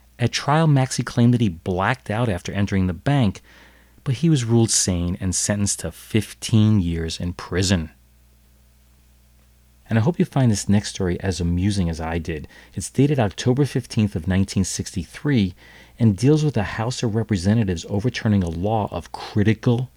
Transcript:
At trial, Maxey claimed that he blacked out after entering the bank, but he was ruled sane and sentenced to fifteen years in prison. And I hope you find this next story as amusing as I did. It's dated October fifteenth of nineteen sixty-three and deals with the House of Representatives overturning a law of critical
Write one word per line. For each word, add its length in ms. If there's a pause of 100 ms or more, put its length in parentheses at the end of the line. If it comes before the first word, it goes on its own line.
(180)
At 140
trial, 340
Maxey 380
claimed 320
that 60
he 80
blacked 600
out 180
after 240
entering 360
the 60
bank, 480 (640)
but 120
he 160
was 140
ruled 260
sane 480
and 160
sentenced 460
to 100
fifteen 880
years 400
in 140
prison. 580 (2000)
And 120
I 20
hope 160
you 80
find 240
this 180
next 220
story 300
as 200
amusing 480
as 140
I 160
did. 300 (260)
It's 160
dated 300
October 440
fifteenth 520
of 120
nineteen 360
sixty-three 920 (460)
and 180
deals 260
with 120
the 80
House 400
of 100
Representatives 760
overturning 540
a 80
law 420
of 200
critical 840